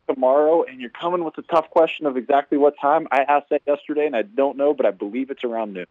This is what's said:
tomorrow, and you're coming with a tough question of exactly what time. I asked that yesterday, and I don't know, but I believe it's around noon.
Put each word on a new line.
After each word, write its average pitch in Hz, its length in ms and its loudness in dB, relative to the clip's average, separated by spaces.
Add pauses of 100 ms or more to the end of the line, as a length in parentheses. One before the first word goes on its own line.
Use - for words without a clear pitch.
tomorrow, 151 560 2
and 131 180 -12
you're 120 100 -12
coming 175 320 -4
with 156 140 -10
a 151 60 -12
tough 160 260 0
question 160 360 0
of 131 120 -2
exactly 139 400 0
what 143 220 4
time. 151 320 2
I 131 100 2
asked 143 280 2
that 151 160 -2
yesterday, 147 400 -2
and 143 100 -2
I 110 80 0
don't 131 340 -2
know, 143 160 2
but 131 120 0
I 104 60 2
believe 110 400 -6
it's - 120 -12
around 113 300 -4
noon. 90 180 -10